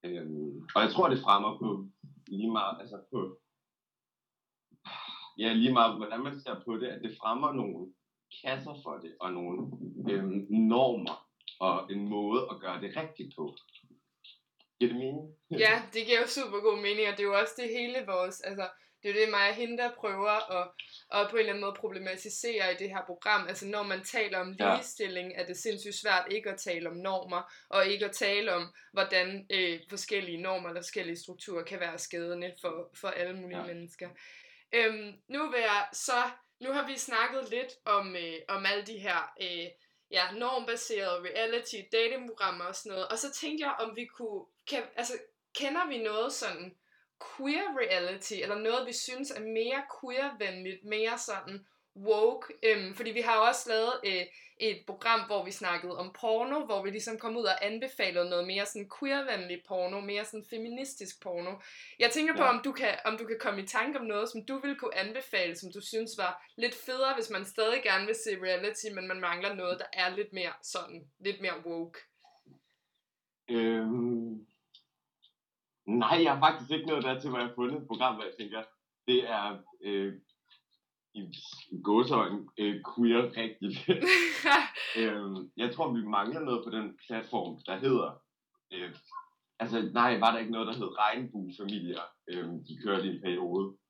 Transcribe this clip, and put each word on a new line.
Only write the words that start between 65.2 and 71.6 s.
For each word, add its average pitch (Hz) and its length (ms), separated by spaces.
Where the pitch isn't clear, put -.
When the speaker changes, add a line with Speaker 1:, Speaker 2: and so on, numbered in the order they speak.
Speaker 2:
som 180 160
du 202 80
synes 226 380
var 180 280
lidt 233 180
federe, 262 400
hvis 220 160
man 196 140
stadig 226 380
gerne 196 240
vil 220 80
se 196 280
reality, 190 520
men 185 140
man 185 120
mangler 180 340
noget, 180 240
der 185 140
er 185 240
lidt 202 160
mere 180 200
sådan, - 560
lidt 190 220
mere 180 260